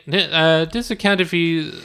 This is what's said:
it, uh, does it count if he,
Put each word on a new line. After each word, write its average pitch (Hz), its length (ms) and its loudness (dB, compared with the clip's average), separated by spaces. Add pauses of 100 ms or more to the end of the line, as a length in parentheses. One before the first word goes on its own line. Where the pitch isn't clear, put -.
it, 160 260 -2
uh, 160 320 4
does 233 260 -6
it 214 60 -4
count 202 240 2
if 175 100 0
he, 165 400 0 (140)